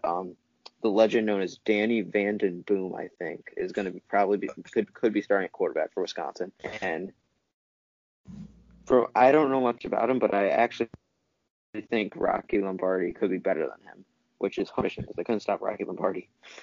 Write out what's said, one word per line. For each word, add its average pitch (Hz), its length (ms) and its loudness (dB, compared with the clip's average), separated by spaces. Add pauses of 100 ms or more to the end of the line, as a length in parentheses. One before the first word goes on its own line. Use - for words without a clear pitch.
um, 90 320 -2 (460)
the 113 80 2
legend 110 360 6
known 101 160 2
as 90 240 -4
Danny 110 360 2
Vanden 101 600 0
Boom, 95 340 0
I 90 120 -8 (120)
think, - 360 -8
is 90 160 -4
gonna 95 200 -2
be, 90 180 -14
probably 101 280 2
be, 95 120 -6 (240)
could, 104 200 0
could 110 200 0
be 104 80 2
starting 98 240 0
at - 80 -10
quarterback 78 400 -2
for 95 80 -4
Wisconsin. 82 500 -8 (300)
And 90 320 -6 (1700)
for, 127 300 4
I 127 160 8
don't 151 180 6
know 135 120 0
much 120 240 -2
about 113 240 0
him, 127 100 0
but 107 140 2
I 98 160 2
actually 117 400 2 (1000)
think 107 260 0
Rocky 98 440 0
Lombardi 92 540 0
could 101 180 -2
be 92 60 0
better 90 240 0
than - 260 -6
him, - 180 -20 (340)
which - 180 -2
is 98 120 -2
punishing - 340 -4
because - 120 -12
they - 80 -6
couldn't 110 180 -2
stop 98 200 -2
Rocky 101 240 -4
Lombardi. 92 420 -4 (360)